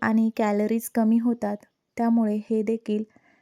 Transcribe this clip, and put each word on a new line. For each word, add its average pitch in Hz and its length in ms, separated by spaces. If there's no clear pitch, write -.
आणि 220 360
कॅलरीज 214 520
कमी 226 280
होतात, 226 400
त्यामुळे 233 380
हे 220 140
देखील 220 400